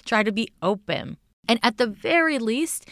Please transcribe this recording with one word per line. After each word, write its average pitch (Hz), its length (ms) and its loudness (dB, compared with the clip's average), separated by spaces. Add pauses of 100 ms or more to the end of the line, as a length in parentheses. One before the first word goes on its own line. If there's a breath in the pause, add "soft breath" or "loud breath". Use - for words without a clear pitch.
try 214 180 2
to 214 80 0
be 208 200 -2 (120)
open. 196 540 -4 (300)
And 233 140 2
at 233 160 2
the 247 100 2
very 302 520 0
least, 240 520 -4